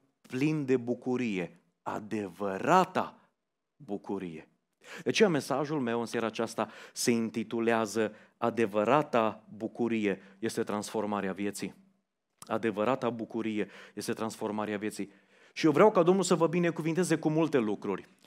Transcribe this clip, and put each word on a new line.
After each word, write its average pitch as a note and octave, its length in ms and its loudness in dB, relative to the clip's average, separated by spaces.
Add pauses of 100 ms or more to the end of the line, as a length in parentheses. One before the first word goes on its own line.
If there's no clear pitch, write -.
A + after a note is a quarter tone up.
(220)
plin D3 440 -2
de C3 120 4
bucurie, A#2+ 840 -4 (220)
adevărata G2+ 1400 -2 (560)
bucurie. F#2+ 720 -8 (560)
De - 60 -4
aceea G3+ 200 4
mesajul D3 500 -2
meu A#2 200 -2
în A#2 60 -4
seara A2+ 200 -4
aceasta A2 440 -4 (240)
se - 180 0
intitulează A2+ 1000 0 (240)
Adevărata A2 1040 2 (140)
bucurie G#2+ 640 -2 (180)
este A2+ 240 -2
transformarea G2+ 720 -4
vieții. G2+ 420 -6 (720)
Adevărata A2 640 -2
bucurie A2 600 -4 (240)
este G#2+ 200 -6
transformarea G#2+ 640 -4
vieții. G2+ 340 -8 (420)
Și - 120 0
eu D#3 60 6
vreau F3+ 200 8
ca F#3+ 120 6
Domnul F#3 200 6
să F3+ 120 4
vă E3 120 4
binecuvinteze E3 720 0
cu D#3 120 0
multe D#3 280 4
lucruri. G#2 500 -2 (200)